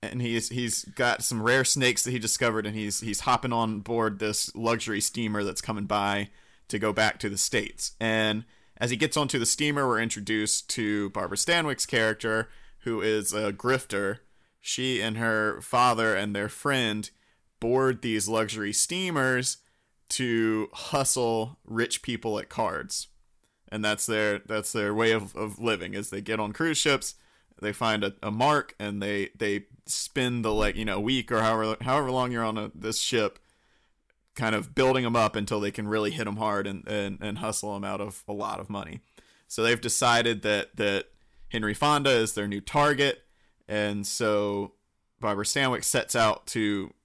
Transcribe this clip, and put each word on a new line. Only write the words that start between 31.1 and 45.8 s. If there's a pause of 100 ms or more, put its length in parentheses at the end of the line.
or
however,
however
long
you're
on
a,
this
ship (960)
kind
of
building
'em
up
until
they
can
really
hit
'em
hard
and,
and,
and
hustle
'em
out
of
a
lot
of
money. (480)
So
they've
decided
that,
that (440)
Henry
Fonda
is
their
new
target, (440)
and
so (460)
Barbara
Stanwyck